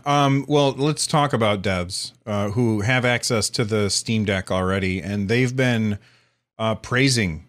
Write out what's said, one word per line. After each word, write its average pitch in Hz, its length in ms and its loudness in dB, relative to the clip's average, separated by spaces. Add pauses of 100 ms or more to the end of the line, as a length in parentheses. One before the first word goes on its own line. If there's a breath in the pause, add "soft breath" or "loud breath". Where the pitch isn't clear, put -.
Um, 139 400 2
well, 143 240 4
let's 143 340 -2
talk 147 280 2
about 104 280 2
devs, 90 520 -4 (120)
uh, 104 240 -2
who 110 320 0
have 123 240 0
access 120 460 0
to 127 120 -2
the 104 280 0
Steam 110 340 -2
Deck 95 240 -2
already, 92 520 0
and 101 280 -4
they've 123 260 0
been, 113 440 0 (580 soft breath)
uh, 110 180 -2
praising, 120 720 0